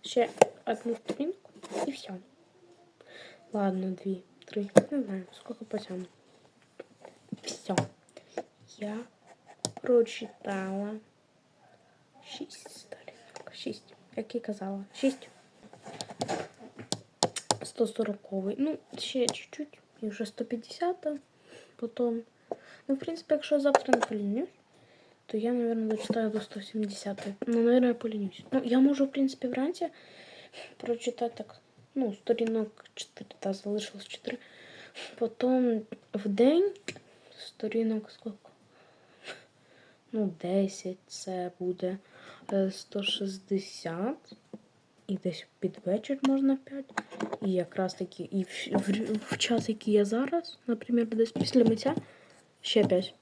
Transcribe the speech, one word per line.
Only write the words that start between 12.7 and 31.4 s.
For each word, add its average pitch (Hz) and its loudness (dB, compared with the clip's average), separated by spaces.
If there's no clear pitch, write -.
сторінок. - -18
Шість, - -10
як 220 -8
і 233 -2
казала. 196 -6
Шість. - 0
Сто - 0
сороковий. 202 -4
Ну, 294 -2
ще 247 0
чуть-чуть, - -8
і 220 -4
вже 208 -4
сто - -8
п'ятдесята. 302 -4
Потім, 233 -2
ну, 269 4
в 269 -2
принципі, 330 0
якщо 294 2
завтра 269 2
не 240 0
полінюсь, 214 -2
то - -6
я, 226 0
наверное, 226 0
дочитаю 220 0
до 214 -2
сто 202 -10
сімдесятої. 202 -6
Ну, 233 4
наверное, 247 6
я 240 4
полінюсь. 214 -4
Ну, 262 2
я 240 4
можу, 277 6
в 269 -2
принципі, 269 0
вранці 285 -2
прочитати 233 -4
так, - -12